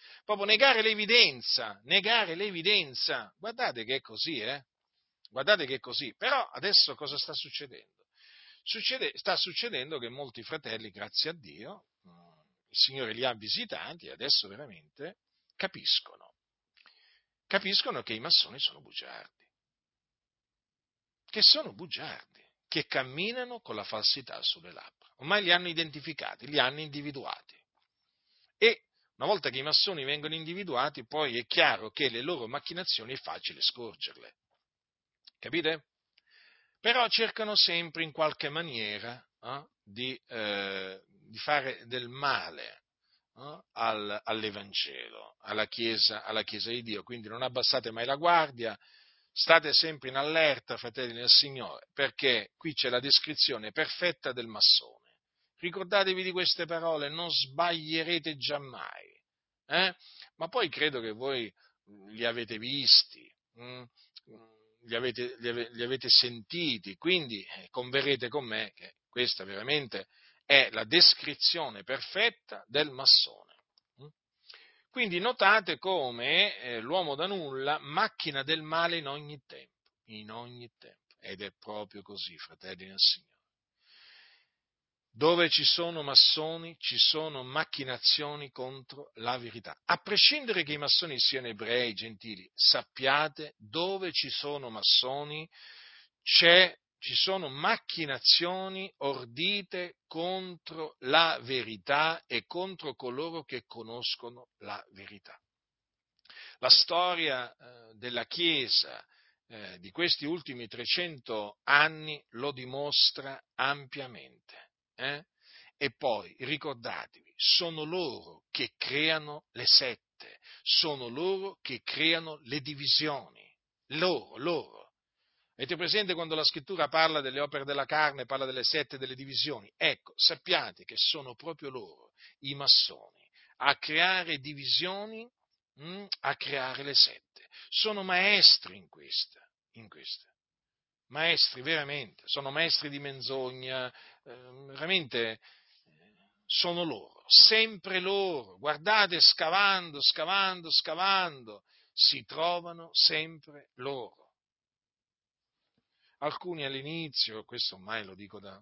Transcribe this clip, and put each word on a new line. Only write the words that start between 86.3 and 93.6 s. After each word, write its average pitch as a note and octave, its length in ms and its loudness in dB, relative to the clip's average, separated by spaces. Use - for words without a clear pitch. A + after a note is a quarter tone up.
ci - 200 -4
sono D#3 460 2
macchinazioni C#3+ 1080 -2
contro C3+ 640 -12
la A#2+ 220 -4
verità. A2 380 -14
A F3 120 0
prescindere G#3 640 2
che D3 100 -4
i D3 40 -6
massoni C#3+ 420 0
siano B2+ 280 0
ebrei, A2+ 460 -2
gentili, G2+ 600 -12
sappiate, D3 1040 2
dove E3+ 560 -4